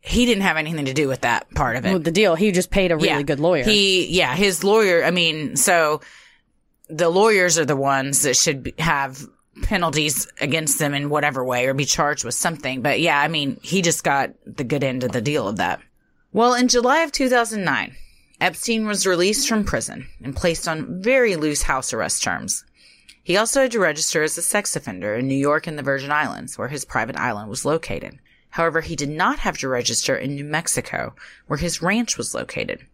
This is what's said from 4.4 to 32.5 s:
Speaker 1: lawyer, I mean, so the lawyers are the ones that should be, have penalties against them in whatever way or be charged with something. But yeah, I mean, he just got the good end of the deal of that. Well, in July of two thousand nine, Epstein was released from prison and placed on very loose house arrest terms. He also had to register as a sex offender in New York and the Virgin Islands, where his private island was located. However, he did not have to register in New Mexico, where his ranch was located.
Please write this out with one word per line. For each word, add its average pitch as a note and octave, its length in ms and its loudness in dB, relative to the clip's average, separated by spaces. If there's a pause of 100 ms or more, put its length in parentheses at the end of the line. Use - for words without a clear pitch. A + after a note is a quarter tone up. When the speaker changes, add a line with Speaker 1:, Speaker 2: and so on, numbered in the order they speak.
Speaker 1:
lawyer, G3 420 4
I D#3 60 2
mean, D#3+ 460 -2
so D#3 440 2 (880)
the E3 200 0
lawyers F#3 500 4
are D#3+ 60 2
the C#3 100 0
ones C#3 480 0
that B2+ 140 2
should C#3 260 0
be, - 160 -10
have C#3 480 -2 (360)
penalties D#3 680 0 (120)
against D3+ 380 -2
them D3 160 0
in C#3+ 160 -2
whatever C#3+ 340 0
way B2+ 220 0
or C3+ 80 0
be C#3 100 0
charged D3 400 0
with A2+ 100 -6
something. C#3 480 -4
But C3 180 2
yeah, D#3 180 4
I D3 80 4
mean, D3 360 -2
he F#3+ 200 0
just E3+ 220 0
got C#3 260 2 (160)
the - 180 -10
good C#3 200 -2
end C3 180 -2
of B2 80 0
the B2 100 -2
deal B2 280 0
of G#3+ 80 -4
that. F2+ 240 -2 (520)
Well, A#3+ 220 4
in B3 140 2
July B3 320 4
of D#4+ 100 0
two C4+ 180 0
thousand A3+ 360 0
nine, C3 320 -2 (440)
Epstein A3 460 -2
was G3+ 200 0
released F#3 420 2
from G#3+ 160 2
prison - 420 -4 (160)
and C#3 140 -8
placed E3+ 320 0
on D#3+ 340 -6
very A#3+ 340 4
loose D3 260 0
house C3+ 300 0
arrest G#2 300 -2
terms. - 420 -4 (600)
He F3 120 0
also A3+ 260 2
had C4 100 2
to A#3+ 80 0
register D#3 420 0
as D3+ 160 -2
a E3+ 40 -4
sex - 340 -2
offender G#2 400 -6
in B2+ 100 -2
New C3+ 80 0
York C#3+ 320 0
and D#3 100 -8
the C#3+ 60 -8
Virgin C#3 300 -2
Islands, C#3+ 440 -4
where A#2 120 -6
his C#3 160 -8
private A2+ 320 -4
island G#2+ 340 -4
was A#2+ 140 -8
located. D3 540 -4 (320)
However, E3 300 0
he E3 160 -6
did C#3+ 140 -4
not F#3+ 300 0
have E3+ 180 -2
to C#3 100 -4
register B2 480 0
in - 180 -6
New C#3+ 100 -8
Mexico, - 680 -4 (320)
where D3+ 120 -4
his E3 240 -4
ranch G#3+ 340 0
was - 180 -6
located. - 460 -6 (140)